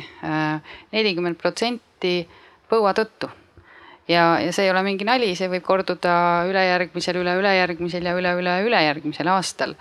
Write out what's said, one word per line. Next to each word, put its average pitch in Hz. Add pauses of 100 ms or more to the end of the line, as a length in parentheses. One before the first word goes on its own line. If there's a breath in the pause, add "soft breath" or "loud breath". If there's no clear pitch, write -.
(240 loud breath)
äh, 156 (180)
nelikümmend 175
protsenti 180 (500 soft breath)
põua 208
tõttu. 214 (760 loud breath)
Ja, 170
ja 165
see 196
ei -
ole 185
mingi 196
nali, 233
see 185
võib 180
korduda 185 (340)
ülejärgmisel, 180
üle-ülejärgmisel 180
ja 175
üle-üle-ülejärgmisel 180
aastal. 196